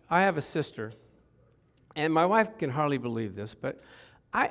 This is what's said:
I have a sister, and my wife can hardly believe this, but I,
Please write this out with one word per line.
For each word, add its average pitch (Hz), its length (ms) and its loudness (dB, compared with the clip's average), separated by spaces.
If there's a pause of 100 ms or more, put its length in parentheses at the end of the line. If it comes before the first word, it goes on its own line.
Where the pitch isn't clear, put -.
I 175 140 4
have 185 160 2
a 143 40 -4
sister, 113 520 -6 (1000)
and 156 160 0
my 160 140 4
wife 214 320 2
can 147 140 -2
hardly 143 260 0
believe 113 380 -4
this, 101 200 -10
but - 280 -8 (500)
I, 247 180 0